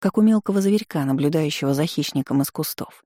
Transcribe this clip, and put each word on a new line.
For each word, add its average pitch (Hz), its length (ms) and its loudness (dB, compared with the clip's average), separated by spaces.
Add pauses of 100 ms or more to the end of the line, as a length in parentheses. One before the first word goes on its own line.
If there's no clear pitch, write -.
как - 180 0
у 214 40 6
мелкого 214 380 4
зверька, 196 440 0
наблюдающего 143 680 0
за 143 140 0
хищником 139 560 -2
из - 80 -2
кустов. - 560 -10